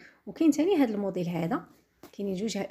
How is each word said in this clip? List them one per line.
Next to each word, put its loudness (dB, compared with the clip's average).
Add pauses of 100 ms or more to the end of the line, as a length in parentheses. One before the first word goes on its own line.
(280)
وكاين 2
ثاني 2
هاد 4
الموديل -2
هذا، -2 (480)
كاينين -6
جوج، -4 (140)